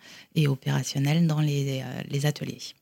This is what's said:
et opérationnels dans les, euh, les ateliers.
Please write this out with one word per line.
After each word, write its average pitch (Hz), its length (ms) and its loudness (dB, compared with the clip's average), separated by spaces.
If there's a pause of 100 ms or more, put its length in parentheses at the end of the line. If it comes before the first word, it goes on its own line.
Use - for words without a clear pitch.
(360)
et 151 100 4
opérationnels 139 800 2
dans 151 140 2
les, 139 420 0
euh, 127 260 -8
les 139 160 -2
ateliers. - 360 -2 (220)